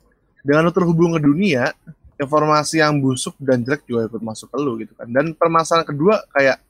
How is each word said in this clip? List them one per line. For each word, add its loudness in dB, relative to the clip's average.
dengan 2
lu 2
terhubung 2
ke 0
dunia, 2
informasi 0
yang 2
busuk -2
dan 0
jelek -4
juga -2
ikut -8
masuk -12
ke -10
lu -2
gitu -14
kan. -18
Dan -2
permasalahan 0
kedua, 0
kayak 2